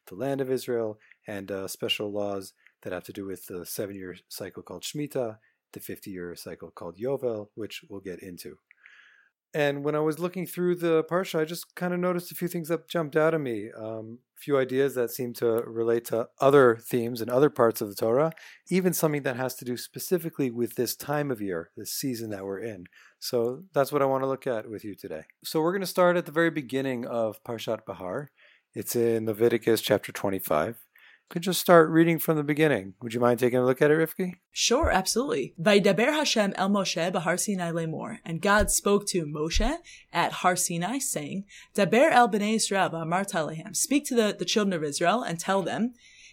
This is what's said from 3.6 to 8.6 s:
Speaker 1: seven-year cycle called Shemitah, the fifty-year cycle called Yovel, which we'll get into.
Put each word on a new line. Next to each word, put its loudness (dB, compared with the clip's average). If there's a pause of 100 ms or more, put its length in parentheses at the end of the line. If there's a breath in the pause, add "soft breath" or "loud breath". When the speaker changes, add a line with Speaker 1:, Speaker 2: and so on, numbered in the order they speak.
Speaker 1:
seven-year -10 (120)
cycle -12
called -14
Shemitah, -6 (340)
the -14
fifty-year -12
cycle -14
called -14
Yovel, -4
which -12
we'll -12
get -12
into. -16 (960 soft breath)